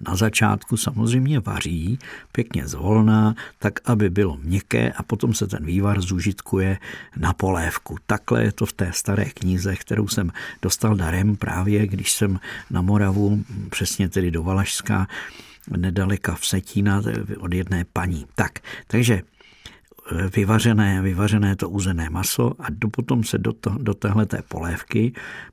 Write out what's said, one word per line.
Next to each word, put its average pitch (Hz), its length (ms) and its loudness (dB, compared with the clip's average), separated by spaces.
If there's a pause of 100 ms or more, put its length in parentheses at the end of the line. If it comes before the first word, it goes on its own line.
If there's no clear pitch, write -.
na 90 80 -2
začátku 104 600 2
samozřejmě 127 640 2
vaří 95 600 -2 (320)
pěkně 82 360 -2
zvolna, 110 680 4 (240)
tak - 300 -2
aby 104 200 4
bylo 87 280 2
měkké 95 540 0
a - 120 -8
potom 117 300 0
se 101 140 0
ten 78 180 -6
vývar 98 360 2
zužitkuje 95 760 0 (380)
na 80 180 0
polévku. 85 640 -2 (100)
Takhle 113 380 0
je 107 80 2
to - 140 -2
v - 80 -8
té 90 200 -2
staré 101 320 0
knize, 92 500 -2
kterou 107 320 -2
jsem 90 240 0 (300)
dostal 107 340 2
darem 92 400 2
právě, 101 520 0
když 95 240 -2
jsem 98 280 0 (300)
na 90 120 0
Moravu, 101 640 2 (260)
přesně - 400 -2
tedy 90 220 0
do 82 120 -2
Valašska, 95 640 0 (720)
nedaleka 92 580 0
Vsetína, 101 640 0 (380)
od 90 140 -4
jedné 90 400 0
paní. 87 320 -2 (100)
Tak, - 240 -2 (280)
takže, 113 340 2 (880)
eh, 92 240 -2
vyvařené, 104 640 4
vyvařené 98 540 2
to 95 140 -6
uzené 90 400 -2
maso 92 500 -2
a - 100 -12
do, 107 200 -4
potom 117 340 0
se - 140 -2
do 110 160 -2
to, - 240 -4
do 107 160 -2
téhleté 101 540 0
polévky 92 680 -2 (400)